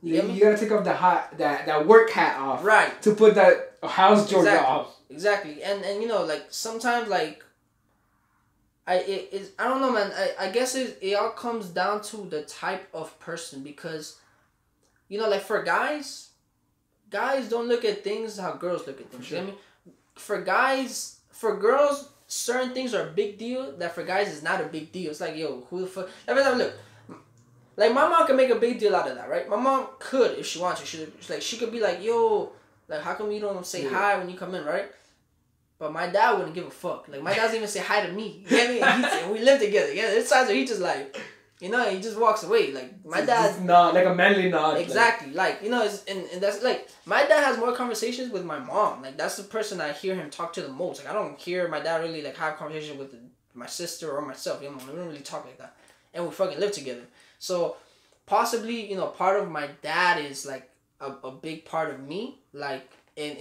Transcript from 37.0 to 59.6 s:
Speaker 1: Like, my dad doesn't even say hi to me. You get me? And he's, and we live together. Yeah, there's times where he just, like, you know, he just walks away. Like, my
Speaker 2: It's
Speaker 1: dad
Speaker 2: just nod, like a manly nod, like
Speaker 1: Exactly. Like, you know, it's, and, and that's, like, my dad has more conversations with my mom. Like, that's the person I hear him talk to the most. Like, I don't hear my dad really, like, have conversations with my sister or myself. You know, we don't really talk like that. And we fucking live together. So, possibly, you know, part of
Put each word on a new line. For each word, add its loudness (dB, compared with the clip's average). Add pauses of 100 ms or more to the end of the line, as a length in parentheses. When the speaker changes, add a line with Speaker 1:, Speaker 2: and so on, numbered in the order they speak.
Speaker 1:
Like, -12
my -2
dad 0
doesn't 0
even -4
say -6
hi 0
to -6
me. -10
You -18
get 6
me? -2
And 4
he's, -2 (100)
and -4
we -4
live 8
together. 2
Yeah, -2
there's 0
times 6
where 2
he 2
just, -4
like, -4 (400)
you -12
know, 0
he -4
just -8
walks 2
away. 2
Like, -12
my -6
Speaker 2:
It's 0
Speaker 1:
dad 4
Speaker 2:
just -2
nod, 8
like 8
a 4
manly 6
nod, 2
like 0
Speaker 1:
Exactly. 2
Like, 0
you -4
know, 0
it's, -4
and, -8
and -6
that's, -2
like, -2 (180)
my 4
dad 6
has 2
more 0
conversations -4
with -6
my -8
mom. -2
Like, -16
that's -4
the -12
person -6
I -4
hear -6
him -10
talk -10
to -8
the -10
most. -8
Like, -10
I -4
don't -6
hear -4
my -4
dad -2
really, -6
like, -10
have -4
conversations -10
with -14 (420)
my -16
sister -10
or -4
myself. -8
You -12
know, -14
we -14
don't -10
really -12
talk -12
like -20
that. -20 (380)
And -6
we -6
fucking -2
live 0
together. -10 (460)
So, -2 (500)
possibly, 0 (100)
you -6
know, -4
part 0
of -6